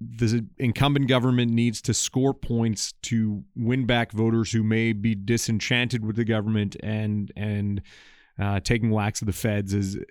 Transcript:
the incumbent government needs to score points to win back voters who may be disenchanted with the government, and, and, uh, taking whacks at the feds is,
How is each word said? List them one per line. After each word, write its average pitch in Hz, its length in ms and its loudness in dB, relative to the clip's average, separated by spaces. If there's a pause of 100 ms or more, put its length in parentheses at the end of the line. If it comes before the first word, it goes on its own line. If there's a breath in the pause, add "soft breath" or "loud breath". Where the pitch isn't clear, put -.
the 117 440 0 (100)
incumbent 139 520 2
government 123 440 4
needs 117 300 2
to 113 100 0
score 131 400 0
points 113 680 -2
to 107 420 -2 (100)
win 123 300 0
back 117 280 0
voters 113 380 2
who 113 120 2
may 113 320 2
be 107 200 0
disenchanted 117 880 0
with 107 140 -4
the 117 80 0
government, 107 580 0
and, 104 540 -4
and, 101 460 -2 (560 loud breath)
uh, 101 220 0
taking 117 280 0
whacks 107 320 0
at 110 60 -6
the 101 80 0
feds 104 400 -2
is, 98 240 -2 (120)